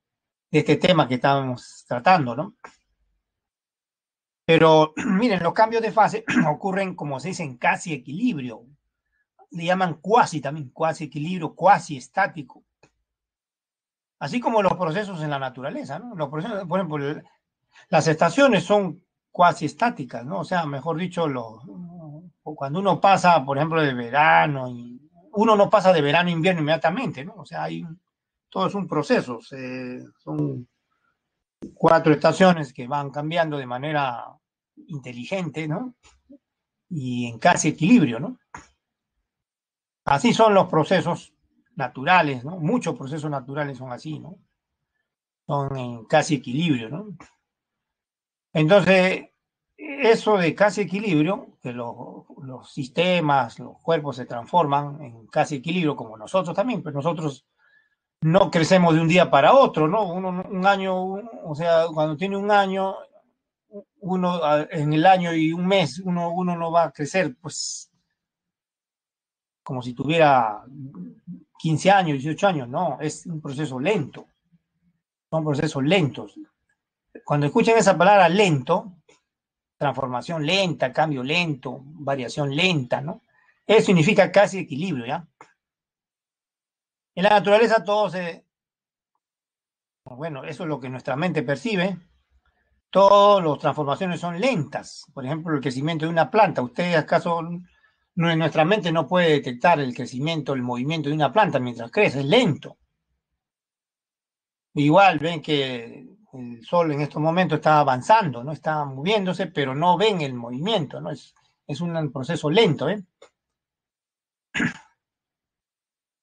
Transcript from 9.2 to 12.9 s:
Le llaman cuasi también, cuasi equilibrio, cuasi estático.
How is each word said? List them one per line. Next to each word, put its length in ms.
Le 160
llaman 340
cuasi 400
también, 300
cuasi 340
equilibrio, 520
cuasi 420
estático. 640